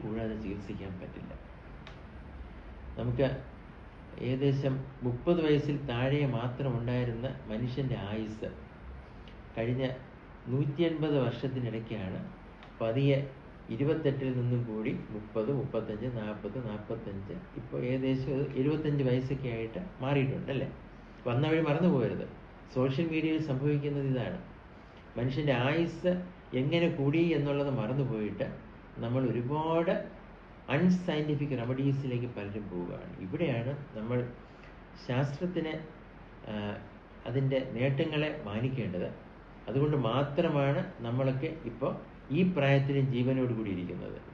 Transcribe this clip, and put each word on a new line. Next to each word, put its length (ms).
കൂടാതെ 380
ചികിത്സിക്കാൻ 500
പറ്റില്ല. 300
നമുക്ക് 300
ഏകദേശം 520
മുപ്പത് 380
വയസ്സിൽ 340
താഴെ 340
മാത്രം 400
ഉണ്ടായിരുന്ന 500
മനുഷ്യൻ്റെ 480
ആയുസ് 400
കഴിഞ്ഞ 320
നൂറ്റിയൻപത് 720
വർഷത്തിനിടയ്ക്കാണ് 1000
പതിയെ 360
ഇരുപത്തെട്ടിൽ 680
നിന്നും 260
കൂടി 280
മുപ്പത്, 440
മുപ്പത്തഞ്ച്, 540
നാൽപത്, 400
നാൽപത്തഞ്ച്, 680
ഇപ്പോൾ 280
ഏകദേശം 500
ഒരു 100
എഴുപത്തഞ്ച് 440
വയസ്സൊക്കെ 460
ആയിട്ട് 320
മാറിയിട്ടുണ്ട് 500
അല്ലേ? 180
വന്ന 220
വഴി 140
മറന്നു 280
പോകരുത്. 360
സോഷ്യൽ 380
മീഡിയയിൽ 380
സംഭവിക്കുന്നത് 580
ഇതാണ്. 320
മനുഷ്യൻ്റെ 360
ആയുസ് 580
എങ്ങനെ 360
കൂടി 320
എന്നുള്ളത് 460
മറന്നുപോയിട്ട് 680
നമ്മൾ 260
ഒരുപാട് 640
അൺസയന്റിഫിക് 880
റെമഡീസിലേക്ക് 800
പലരും 340
പോവുകയാണ്. 520
ഇവിടെയാണ് 500
നമ്മൾ 220
ശാസ്ത്രത്തിനെ, 640
ആ, 60
അതിൻ്റെ 340
നേട്ടങ്ങളെ 560
മാനിക്കേണ്ടത്. 640
അതുകൊണ്ട് 300
മാത്രമാണ് 840
നമ്മളൊക്കെ 500
ഇപ്പോൾ 260
ഈ 100
പ്രായത്തിലും 560
ജീവനോട് 420
കൂടി 180
ഇരിക്കുന്നത്. 460